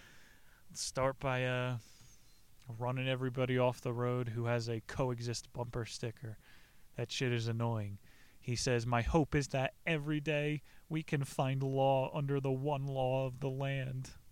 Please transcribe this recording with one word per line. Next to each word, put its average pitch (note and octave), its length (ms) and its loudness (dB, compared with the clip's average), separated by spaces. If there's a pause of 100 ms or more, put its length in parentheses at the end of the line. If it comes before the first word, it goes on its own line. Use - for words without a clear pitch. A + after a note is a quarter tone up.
(720)
Let's - 120 -10
start C3 360 0
by, B2+ 260 0
uh, B2+ 340 0 (1000)
running B2+ 300 -2
everybody B2+ 500 2
off B2 220 4
the B2+ 120 -2
road B2 360 0
who A#2 160 -2
has A#2 240 2
a A2+ 140 -2
coexist A#2+ 680 -4
bumper A#2 320 -4
sticker. A2 540 -8 (580)
That A#2+ 140 -4
shit B2+ 220 0
is A#2 160 0
annoying. A2+ 500 -2 (420)
He B2 140 -4
says, A#2 320 2
"My A#2+ 160 4
hope D3+ 320 2
is D3 140 2
that C3+ 260 0 (100)
every D3+ 360 0
day D3 420 0 (260)
we D#3+ 140 -2
can C#3+ 220 0
find C3+ 380 0
law C3+ 520 4
under C#3 260 2
the C3+ 120 2
one C#3 340 0
law C3 400 2
of B2+ 140 -6
the C#3 100 0
land." C3 600 -2 (220)